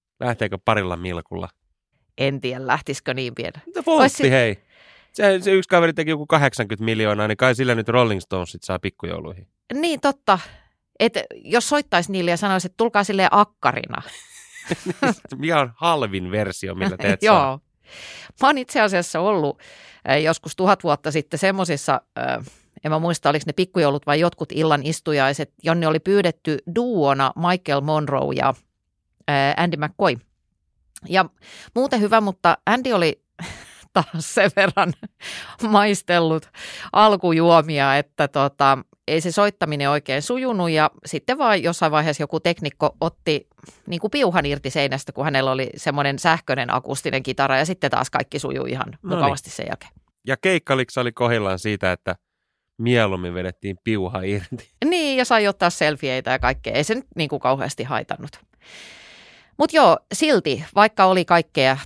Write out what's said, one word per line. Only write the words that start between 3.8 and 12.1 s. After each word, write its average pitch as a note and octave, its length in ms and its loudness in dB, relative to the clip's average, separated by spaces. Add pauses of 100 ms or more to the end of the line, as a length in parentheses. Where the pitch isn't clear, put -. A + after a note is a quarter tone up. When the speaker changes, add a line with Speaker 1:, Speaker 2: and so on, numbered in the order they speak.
Speaker 1:
Voltti, D#4+ 160 6
Speaker 2:
Ois C4+ 140 4
si- C#3 140 2
Speaker 1:
hei? A#2+ 280 2 (540)
Se, G3 300 2
se G3 100 0
yksi F#3+ 160 2
kaveri E3+ 240 4
teki D#3 180 -2
joku D3 160 -4
kahdeksankymmentä A2+ 580 2
miljoonaa, G#2+ 440 0
niin G#2+ 80 -2
kai B2+ 180 4
sillä B2 200 0
nyt A2+ 140 -2
Rolling A2+ 320 2
Stonesit F2 420 -8
saa F#2 160 -4
pikkujouluihin. E2+ 680 -10 (280)
Speaker 2:
Niin, D4+ 260 -2
totta. C4+ 380 0 (640)
Et A3 120 2 (220)
jos A3+ 340 -2
soittaisi G3+ 440 -2